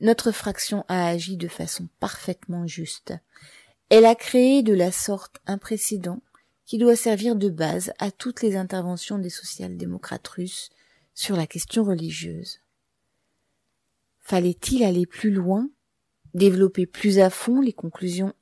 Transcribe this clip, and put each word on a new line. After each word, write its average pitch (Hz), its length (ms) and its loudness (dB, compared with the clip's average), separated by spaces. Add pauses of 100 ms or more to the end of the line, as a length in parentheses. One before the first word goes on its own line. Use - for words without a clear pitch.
notre 226 300 4
fraction - 560 -4
a 180 220 0
agi 175 280 -4
de 170 120 -6
façon 170 400 -8 (100)
parfaitement - 680 -6
juste. - 460 -10 (760)
Elle 220 160 10
a 226 100 8
créé 254 480 4
de 214 120 4
la 180 180 2
sorte - 540 -6
un 202 120 -4
précédent 196 640 -6 (420)
qui 226 140 -6
doit 233 160 6
servir 226 400 0
de 202 140 0
base 165 500 -2
à 208 140 -4
toutes - 300 -10
les 208 120 2
interventions 185 640 -6
des 180 120 -6
social-démocrates 180 960 -10
russes - 420 -10 (420)
sur - 240 -4
la 160 120 -2
question - 340 -2
religieuse. 165 800 -6 (1600)
Fallait-il 185 640 0
aller 180 220 2
plus - 240 -2
loin, 196 400 0 (640)
développer 185 520 4
plus 196 320 2
à 185 120 8
fond 247 300 0
les 247 120 2
conclusions 180 680 -6